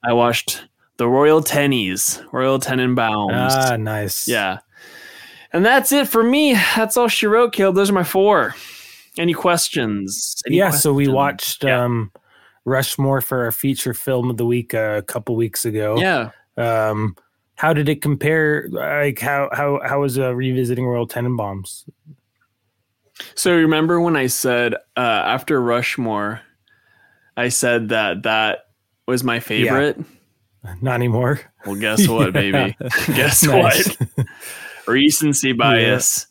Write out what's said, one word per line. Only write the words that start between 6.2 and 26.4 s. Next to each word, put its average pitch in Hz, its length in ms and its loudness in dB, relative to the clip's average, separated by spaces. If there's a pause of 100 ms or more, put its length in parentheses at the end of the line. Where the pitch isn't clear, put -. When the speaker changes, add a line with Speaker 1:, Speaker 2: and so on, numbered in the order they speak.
Speaker 1:
me. 277 300 4
That's 220 420 0
all 240 120 2
she 220 200 0
wrote, 233 240 4
Caleb. 196 240 2
Those 196 140 2
are 202 40 2
my 185 100 4
four. 190 500 2 (600)
Any 170 180 0
questions? 113 1000 -2 (120)
Any 139 100 0
Speaker 2:
Yeah, 185 140 4
so 147 220 2
we 139 120 2
Speaker 1:
questions? 135 100 2
Speaker 2:
watched, - 500 -2
Speaker 1:
Yeah. 127 200 2
Speaker 2:
um, 117 260 -2 (540)
Rushmore 135 560 0
for 123 240 -4
our 113 80 -4
feature 131 420 -4
film 127 360 -2
of 120 60 -4
the 117 100 -2
week, 120 280 -2
uh, 110 240 -2
a 101 40 -6
couple 113 340 -6
weeks 113 280 -2
ago. 107 360 -2
Speaker 1:
Yeah. 160 300 -2 (260)
Speaker 2:
Um, 110 600 -2 (380)
how 156 180 0
did 147 160 0
it 151 140 -2
compare? 151 680 0
Like, 143 500 -4
how, 139 320 -2
how, 143 320 -2
how 135 160 -2
was, 135 180 -2
uh, 127 160 -2
revisiting 127 520 -2
Royal 120 200 -2
Tenenbaums? 113 760 -6 (1500)
Speaker 1:
So 180 180 2
remember 160 460 4
when 170 160 2
I 131 100 0
said, 123 480 0 (220)
uh, 123 40 -2
after 123 640 0
Rushmore, 113 800 -2 (960)